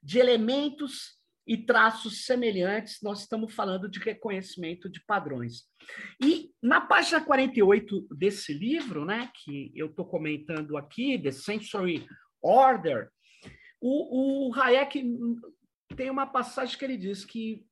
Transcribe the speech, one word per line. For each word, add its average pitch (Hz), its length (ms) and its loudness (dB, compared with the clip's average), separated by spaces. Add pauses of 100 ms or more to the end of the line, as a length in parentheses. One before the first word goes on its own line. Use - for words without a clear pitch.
de 156 180 0
elementos 254 960 2 (300)
e 226 100 0
traços 220 680 2
semelhantes, 220 760 0
nós 202 200 -6
estamos 220 320 -6
falando 190 360 -4
de - 100 -12
reconhecimento 190 880 -6
de - 160 -14
padrões. 135 600 -4 (580)
E 320 300 2 (100)
na 240 180 4
página - 400 2
quarenta 262 400 2
e 208 40 8
oito 202 480 4
desse 175 420 -2
livro, 214 500 -4
né, 226 260 -4 (140)
que 143 320 -10
eu 156 180 -6
tô 175 120 -8
comentando 151 720 -6
aqui, 240 440 -4
The 135 100 -2
Sensory 190 760 -4 (340)
Order, 175 680 4 (720)
o, 269 680 0
o 233 40 -6
Hayek 269 500 4 (920)
tem 262 140 -4
uma 269 180 -2
passagem 254 500 -4
que 277 80 -6
ele 262 120 -4
diz 196 280 -6
que 220 460 -8